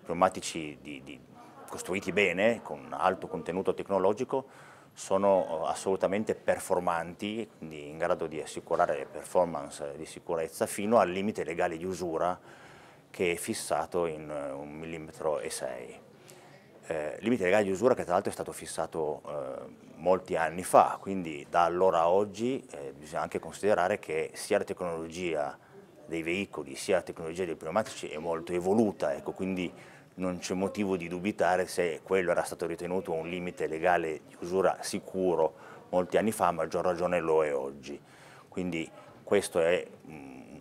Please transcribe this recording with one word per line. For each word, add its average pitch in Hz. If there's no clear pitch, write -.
pneumatici 85
di, 69
di, 69
costruiti 95
bene, 101
con 71
alto 87
contenuto 87
tecnologico, 104
sono, 98
eh, 73
assolutamente 95
performanti, 90
quindi 76
in 76
grado 85
di 78
assicurare 82
le 67
performance 76
di 78
sicurezza 85
fino 104
al 92
limite 98
legale 85
di 82
usura 87
che 90
è -
fissato 85
in, 78
eh, 71
un 71
millimetro 78
e 78
sei. 62
Eh, 76
limite 110
legale 101
di 95
usura 110
che 90
tra 85
l'altro 98
è -
stato -
fissato, 80
eh, 67
molti 90
anni 82
fa, 95
quindi 82
da 87
allora 87
a 82
oggi, 104
eh, 69
bisogna 78
anche 82
considerare 92
che 78
sia -
la -
tecnologia 82
dei 80
veicoli 80
sia 92
la 85
tecnologia 87
dei 82
pneumatici 85
è 80
molto 82
evoluta, 90
ecco, -
quindi 92
non 90
c'è 95
motivo 95
di 85
dubitare 90
se 87
quello 95
era 82
stato 85
ritenuto 87
un 80
limite 87
legale 80
di -
usura 90
sicuro 92
molti 90
anni 101
fa, 95
a 87
maggior 80
ragione 87
lo 80
è 73
oggi. 69
Quindi 82
questo 95
è, 85
mm, 67